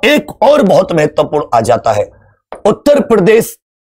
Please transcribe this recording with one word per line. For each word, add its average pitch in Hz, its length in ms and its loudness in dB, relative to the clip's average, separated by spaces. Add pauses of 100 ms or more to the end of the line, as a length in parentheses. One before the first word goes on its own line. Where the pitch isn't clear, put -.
एक 294 260 -2 (120)
और 277 200 2
बहुत 185 300 0
महत्वपूर्ण 151 600 -2
आ 117 80 2
जाता 113 320 0
है 104 160 -4 (560)
उत्तर - 380 2
प्रदेश 220 520 0 (280)